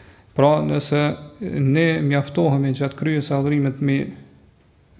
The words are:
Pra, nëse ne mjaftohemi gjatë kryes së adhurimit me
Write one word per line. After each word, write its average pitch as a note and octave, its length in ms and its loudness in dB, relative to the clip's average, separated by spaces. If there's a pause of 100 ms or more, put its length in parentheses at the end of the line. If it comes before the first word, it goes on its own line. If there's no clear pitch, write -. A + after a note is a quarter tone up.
(360)
Pra, D3 260 6
nëse D3 380 0 (400)
ne D3+ 460 2 (180)
mjaftohemi C#3 720 0
gjatë C#3 220 -4
kryes D3+ 320 -2
së C#3 80 0
adhurimit C#3 440 0
me C#3 160 0 (1000)